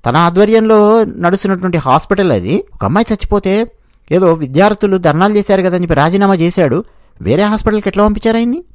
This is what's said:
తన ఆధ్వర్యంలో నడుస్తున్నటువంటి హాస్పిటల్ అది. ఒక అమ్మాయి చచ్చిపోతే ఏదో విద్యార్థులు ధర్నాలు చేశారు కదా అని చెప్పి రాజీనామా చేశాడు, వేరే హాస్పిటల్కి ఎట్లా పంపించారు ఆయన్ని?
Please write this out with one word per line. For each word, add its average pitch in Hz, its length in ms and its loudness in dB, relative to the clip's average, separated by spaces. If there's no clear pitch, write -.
తన 123 80 0
ఆధ్వర్యంలో 214 880 4
నడుస్తున్నటువంటి 180 760 -2
హాస్పిటల్ 156 540 0
అది. 113 320 -2
ఒక - 100 -8
అమ్మాయి 185 280 0
చచ్చిపోతే 208 580 -2
ఏదో 180 200 2
విద్యార్థులు 190 640 0
ధర్నాలు 180 400 0
చేశారు 202 260 0
కదా 180 120 -2
అని 180 80 -2
చెప్పి 165 120 -2
రాజీనామా 190 400 2
చేశాడు, 170 500 0
వేరే 156 200 0
హాస్పిటల్కి 208 460 -2
ఎట్లా 202 160 0
పంపించారు 214 320 0
ఆయన్ని? 240 280 -4